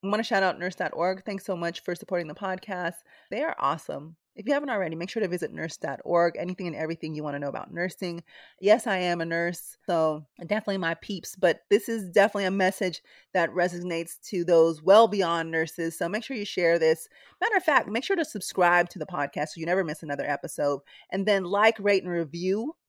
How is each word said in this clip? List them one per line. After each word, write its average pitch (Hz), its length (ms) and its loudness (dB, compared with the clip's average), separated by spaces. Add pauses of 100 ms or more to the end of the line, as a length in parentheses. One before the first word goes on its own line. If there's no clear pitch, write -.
I 190 40 -4
wanna 214 160 0
shout 196 200 2
out 185 160 0
nurse 180 160 -6
dot 165 180 -4
org. 185 320 -2
Thanks 196 200 -8
so 190 100 -4
much 170 280 -6
for 180 100 -4
supporting 175 340 -4
the 151 60 -10
podcast. 185 600 -6 (340)
They 240 140 -4
are 330 160 -4
awesome. 151 560 -4 (200)
If 190 120 -10
you 285 60 2
haven't 285 180 -2
already, 180 240 -2
make 196 160 -8
sure 226 100 -2
to 185 80 0
visit 170 240 -6
nurse 160 240 -8
dot - 260 -8
org. 170 340 2
Anything 180 300 -6
and 160 80 -6
everything 156 400 -6
you 147 80 -8
wanna 143 160 -6
know 143 80 -6
about - 240 -10
nursing. 175 500 -8 (380)
Yes, 208 260 6
I 196 120 0
am 175 240 0
a 165 40 -2
nurse, 170 600 -4
so 160 400 0 (160)
definitely 196 380 -4
my 165 160 -2
peeps, - 420 -10
but 170 320 2
this 226 180 4
is 220 220 -6
definitely 202 360 4
a 185 60 0
message 185 500 0 (320)
that 170 180 2
resonates 175 680 -2 (100)
to 180 140 -2
those 165 400 6
well 208 240 10
beyond 170 440 0
nurses. 165 460 -4
So 170 120 -2
make 214 160 -4
sure 269 100 -8
you 208 80 -4
share 170 360 2
this. 160 280 2 (320)
Matter 440 160 0
of 370 80 2
fact, 277 240 4
make 226 160 -2
sure 392 140 0
to 330 80 0
subscribe 175 640 2
to 180 100 -14
the 151 60 -6
podcast 156 440 -4
so - 120 -16
you 160 40 -6
never 180 200 0
miss 156 180 -8
another 143 220 -6
episode. 143 560 -2 (300)
And 190 140 -2
then 196 200 2
like, 208 340 2
rate, 202 240 2
and 180 80 -6
review 175 640 -4 (140)